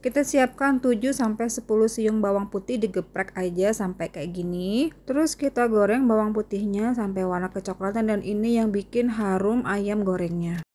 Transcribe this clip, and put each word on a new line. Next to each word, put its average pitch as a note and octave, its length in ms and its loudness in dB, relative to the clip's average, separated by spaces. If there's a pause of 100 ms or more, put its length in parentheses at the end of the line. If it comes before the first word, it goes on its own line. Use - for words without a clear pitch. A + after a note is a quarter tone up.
Kita B3+ 160 0
siapkan C4+ 640 2
tujuh B3+ 320 2
sampai A3+ 320 0
sepuluh A3 400 2
siung A3 320 0
bawang G3+ 320 0
putih, G#3 240 -4
digeprek F#3+ 640 -2
aja F#3 320 2
sampai F#3 400 -4
kayak F3 240 -8
gini. F3+ 560 -2 (160)
Terus D4+ 320 0
kita C4+ 320 0
goreng A3 400 4
bawang G#3+ 240 2
putihnya G#3 560 -2
sampai G3 320 -2
warna F3+ 240 -2
kecoklatan, G3 640 -4
dan G3+ 80 0
ini A3 400 0
yang G#3+ 160 0
bikin A#3 400 0
harum G#3 480 0
ayam G3+ 400 -2
gorengnya. E3+ 560 -2 (160)